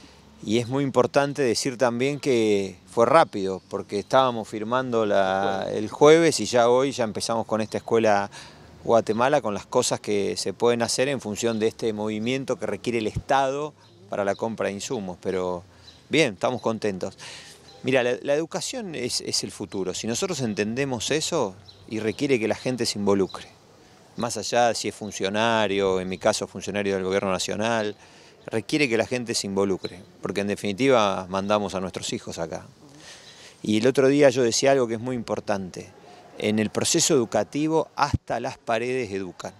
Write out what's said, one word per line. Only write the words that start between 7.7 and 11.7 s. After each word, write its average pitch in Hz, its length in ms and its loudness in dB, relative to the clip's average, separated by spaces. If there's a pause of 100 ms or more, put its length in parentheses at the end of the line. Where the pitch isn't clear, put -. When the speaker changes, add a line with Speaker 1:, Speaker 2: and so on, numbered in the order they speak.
Speaker 1:
escuela 107 520 2 (540)
Guatemala, 117 560 2
con 110 140 -4
las 95 120 -8
cosas 123 320 0
que 98 380 -2
se 101 160 -4
pueden 120 300 2
hacer 127 260 0
en 131 120 -4
función 110 380 -2
de 110 80 2
este 113 260 -2